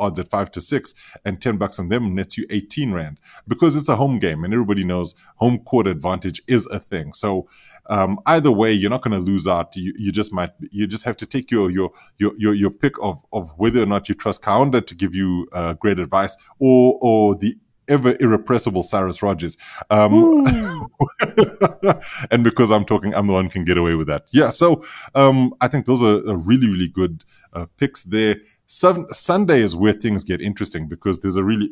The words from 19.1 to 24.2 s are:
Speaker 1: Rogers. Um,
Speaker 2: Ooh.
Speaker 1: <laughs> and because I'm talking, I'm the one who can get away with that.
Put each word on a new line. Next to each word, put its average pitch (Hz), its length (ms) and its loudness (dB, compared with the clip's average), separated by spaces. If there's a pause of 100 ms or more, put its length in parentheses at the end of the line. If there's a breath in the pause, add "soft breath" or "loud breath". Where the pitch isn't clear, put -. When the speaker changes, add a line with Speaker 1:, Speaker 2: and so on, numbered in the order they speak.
Speaker 1:
Rogers. 87 340 -4 (320 loud breath)
Um, 107 240 4
Speaker 2:
Ooh. 262 760 4 (320)
Speaker 1:
<laughs> - 800 0 (300 loud breath)
and 117 140 2
because 113 260 4
I'm 107 140 4
talking, 104 300 -2
I'm 101 120 0
the 101 60 0
one 95 140 2
who 87 40 -8
can 90 140 -6
get 87 140 0
away 85 160 2
with 78 140 -2
that. 73 220 -6